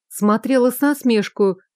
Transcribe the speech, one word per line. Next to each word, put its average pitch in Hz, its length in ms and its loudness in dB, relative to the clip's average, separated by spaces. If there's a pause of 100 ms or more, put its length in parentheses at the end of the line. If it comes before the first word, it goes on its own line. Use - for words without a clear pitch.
смотрела 233 640 0
с 247 100 -6
насмешкой, 226 760 0 (220)